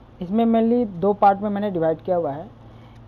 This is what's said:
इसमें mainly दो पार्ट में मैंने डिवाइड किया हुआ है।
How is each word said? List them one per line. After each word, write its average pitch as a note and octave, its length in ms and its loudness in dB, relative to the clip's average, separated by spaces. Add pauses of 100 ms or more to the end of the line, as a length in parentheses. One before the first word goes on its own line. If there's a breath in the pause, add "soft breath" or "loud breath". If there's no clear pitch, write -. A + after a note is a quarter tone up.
(220)
इसमें G#3 240 0
mainly A3+ 420 2
दो F#3+ 260 0
पार्ट G3 260 4
में G#3 100 -4
मैंने G3+ 220 -4
डिवाइड D#3+ 300 -2
किया F3+ 160 -2
हुआ E3+ 140 -2
है। E3+ 180 -12 (580 loud breath)